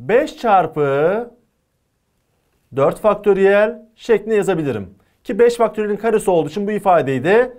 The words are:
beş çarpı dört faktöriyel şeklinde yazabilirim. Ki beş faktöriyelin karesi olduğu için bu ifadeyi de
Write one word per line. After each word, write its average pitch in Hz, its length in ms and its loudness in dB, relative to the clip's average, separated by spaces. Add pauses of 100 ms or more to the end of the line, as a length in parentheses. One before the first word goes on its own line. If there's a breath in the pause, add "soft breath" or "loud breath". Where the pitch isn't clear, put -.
beş 226 380 0
çarpı 175 920 0 (1500)
dört 139 240 0
faktöriyel 202 840 2 (140)
şeklinde 214 380 -2
yazabilirim. 156 600 -2 (300)
Ki 208 140 -8
beş 233 180 4
faktöriyelin 214 400 -2
karesi 220 340 -2
olduğu 160 180 2
için 202 180 -8
bu 208 40 -6
ifadeyi 151 540 0
de 233 340 2